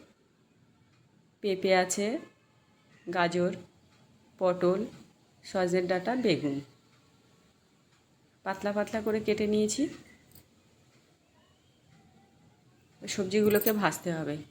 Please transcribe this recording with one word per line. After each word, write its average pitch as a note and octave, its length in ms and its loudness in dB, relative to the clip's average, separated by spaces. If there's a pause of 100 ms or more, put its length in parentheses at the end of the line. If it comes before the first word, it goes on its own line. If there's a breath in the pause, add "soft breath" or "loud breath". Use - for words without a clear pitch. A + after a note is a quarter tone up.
(1400)
পেঁপে F#3+ 280 0 (120)
আছে, F#3+ 240 -2 (1000)
গাজর, F3 460 2 (840)
পটল, F3+ 420 2 (640)
সজনের F3+ 460 0
ডাঁটা, F#3 260 0
বেগুন D3 400 2 (1900)
পাতলা G3 280 -4
পাতলা G#3 340 -2
করে A3 140 0
কেটে G#3+ 260 0
নিয়েছি। G#3+ 360 2 (3250)
সবজিগুলোকে G#3 680 2
ভাজতে F#3 400 0
হবে। D3+ 240 -4 (140)